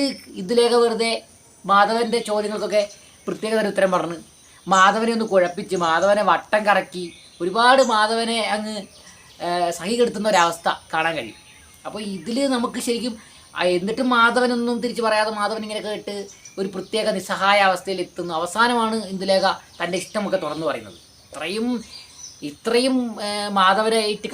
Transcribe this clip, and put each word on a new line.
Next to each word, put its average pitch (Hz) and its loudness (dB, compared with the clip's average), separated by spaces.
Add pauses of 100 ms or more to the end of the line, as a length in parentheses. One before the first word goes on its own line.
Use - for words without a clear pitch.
(400)
ഇന്ദുലേഖ 233 2 (100)
വെറുതെ 226 0 (520)
മാധവൻ്റെ 208 4 (100)
ചോദ്യങ്ങൾക്കൊക്കെ 208 0 (440)
പ്രത്യേക 214 -4
തരം 202 0
ഉത്തരം 190 2
പറഞ്ഞ് 165 -4 (480)
മാധവനെ 202 4
ഒന്ന് 220 -2
കുഴപ്പിച്ച് 190 0
മാധവനെ 175 2
വട്ടം 190 2
കറക്കി 190 2 (380)
ഒരുപാട് 233 4
മാധവനെ 226 0 (160)
അങ്ങ്, 214 -6 (680)
ഏ, 170 -4 (220)
സഹി 170 -4
കെടുത്തുന്ന 214 0
ഒരവസ്ഥ 175 2 (240)
കാണാൻ 160 0
കഴിയും. 113 -10 (480)
അപ്പോൾ 190 -10 (160)
ഇതിൽ 180 -6 (180)
നമുക്ക് 240 -2
ശരിക്കും, 233 -4 (420)
ആ, - -2 (160)
എന്നിട്ടും 226 -2
മാധവനൊന്നും 240 2
തിരിച്ച് 226 -4
പറയാതെ 214 2
മാധവൻ 214 -2
ഇങ്ങനെ 214 -8
കേട്ട് 208 -8 (440)
ഒരു 196 -2
പ്രത്യേക 208 -4
നിസ്സഹായ 190 0
അവസ്ഥയിൽ 190 0
എത്തുന്നു. 175 -8
അവസാനമാണ് 220 0 (160)
ഇന്ദുലേഖ 190 0 (360)
തൻ്റെ 175 -4
ഇഷ്ടമൊക്കെ 190 -4
തുറന്നു 151 -6
പറയുന്നത്. 107 -6 (280)
ഇത്രയും, 196 -6 (760)
ഇത്രയും, 240 0 (300)
ഏ, - -4 (200)
മാധവനെ 202 4 (140)
ഇട്ട് - -8